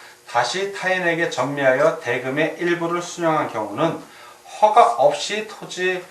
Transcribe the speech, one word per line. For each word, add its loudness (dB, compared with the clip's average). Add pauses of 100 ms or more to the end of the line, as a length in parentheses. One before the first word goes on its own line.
(280)
다시 -2
타인에게 0
전매하여 2
대금의 -2
일부를 -2
순영한 -2
경우는 -4 (580)
허가 6
없이 0
토지 -4